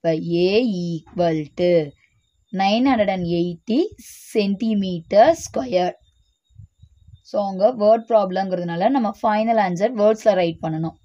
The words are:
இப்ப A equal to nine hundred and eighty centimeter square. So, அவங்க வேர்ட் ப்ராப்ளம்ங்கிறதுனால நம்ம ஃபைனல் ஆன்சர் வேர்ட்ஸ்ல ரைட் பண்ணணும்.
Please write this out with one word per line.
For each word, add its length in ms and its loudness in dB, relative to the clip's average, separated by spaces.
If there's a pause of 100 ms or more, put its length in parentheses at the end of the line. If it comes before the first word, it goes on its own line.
இப்ப 80 0 (300)
A 100 2 (380)
equal 480 -2 (220)
to 100 2 (880)
nine 300 0
hundred 240 0
and 120 -4 (140)
eighty 400 -2 (540)
centimeter 920 2 (200)
square. 500 -2 (1300)
So, 120 -10
அவங்க 240 -2 (160)
வேர்ட் 300 4
ப்ராப்ளம்ங்கிறதுனால 840 0
நம்ம 140 0 (120)
ஃபைனல் 420 0
ஆன்சர் 280 -2 (100)
வேர்ட்ஸ்ல 400 2
ரைட் 240 -2
பண்ணணும். 400 -6